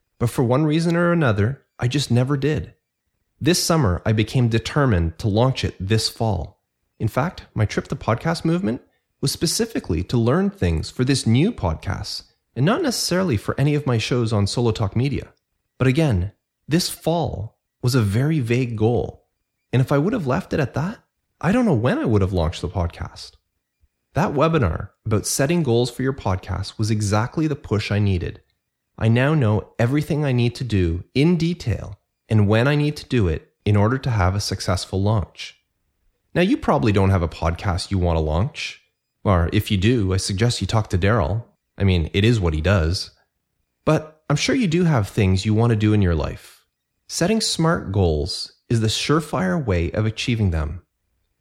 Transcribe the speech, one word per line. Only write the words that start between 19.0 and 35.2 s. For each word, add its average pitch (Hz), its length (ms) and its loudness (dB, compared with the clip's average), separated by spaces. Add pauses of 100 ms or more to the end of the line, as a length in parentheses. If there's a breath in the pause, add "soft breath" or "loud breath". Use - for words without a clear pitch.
and 120 100 2
if 127 100 0
I 143 80 4
would 190 140 0
have 202 120 -4
left 143 280 -2
it 165 60 0
at 135 140 -2
that, 175 260 -6 (400)
I 165 120 0
don't 247 140 2
know 190 80 4
when 135 260 0
I 302 60 -2
would 107 160 4
have 98 120 0
launched 82 280 -2
the 87 80 -6
podcast. - 640 -6 (800)
That 185 200 0
webinar 147 560 2 (160)
about 107 200 0
setting 160 380 0
goals 120 260 2
for - 140 -8
your 135 100 -2
podcast 95 640 -6
was 110 140 -2
exactly 107 560 0
the 143 80 -2
push - 360 -4
I 101 60 0
needed. 98 440 -2 (540)
I 113 120 0
now 127 260 4
know 107 460 0
everything 147 440 0
I 139 80 0
need 120 240 2
to - 80 -6
do 92 400 0 (120)
in 160 200 4
detail 160 640 -4 (300)
and 107 180 4
when 113 200 4
I 147 80 2
need 147 220 0
to - 100 -16
do 113 200 2
it - 240 -4 (140)
in 101 100 4
order 110 220 2
to 135 140 -4
have 98 240 2
a 101 40 -2
successful 95 640 -4
launch. - 560 -2 (800)